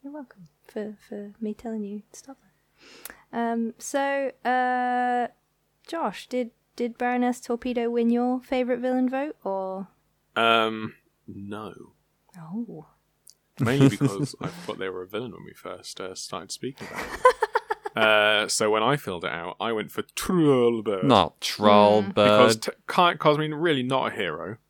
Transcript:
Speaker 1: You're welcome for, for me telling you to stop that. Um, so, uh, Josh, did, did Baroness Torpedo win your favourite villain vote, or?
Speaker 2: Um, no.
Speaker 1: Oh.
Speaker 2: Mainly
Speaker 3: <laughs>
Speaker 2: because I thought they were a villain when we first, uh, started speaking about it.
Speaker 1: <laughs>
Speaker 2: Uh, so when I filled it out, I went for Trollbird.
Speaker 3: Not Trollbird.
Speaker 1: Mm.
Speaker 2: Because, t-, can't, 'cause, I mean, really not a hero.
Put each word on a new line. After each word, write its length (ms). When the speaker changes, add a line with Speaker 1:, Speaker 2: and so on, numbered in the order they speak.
Speaker 1:
You're 100
welcome 340
for, 300
for 300
me 140
telling 300
you 280
to 80
stop 220
that. 960
Um, 400
so, 540
uh, 840
Josh, 400
did, 240
did 220
Baroness 420
Torpedo 500
win 200
your 320
favourite 400
villain 280
vote, 340
or? 440
Speaker 2:
Um, 600
no. 460
Speaker 1:
Oh. 480
Speaker 2:
Mainly 300
Speaker 3:
<laughs> 80
Speaker 2:
because 440
I 60
thought 320
they 100
were 140
a 40
villain 240
when 140
we 80
first, 480
uh, 140
started 360
speaking 400
about 140
it. 200
Speaker 1:
<laughs> 100
Speaker 2:
Uh, 540
so 240
when 100
I 140
filled 300
it 80
out, 260
I 140
went 180
for 120
Trollbird. 1000
Speaker 3:
Not 380
Trollbird. 640
Speaker 1:
Mm. 80
Speaker 2:
Because, 420
t-, 160
can't, 320
'cause, 180
I 40
mean, 120
really 300
not 300
a 20
hero. 440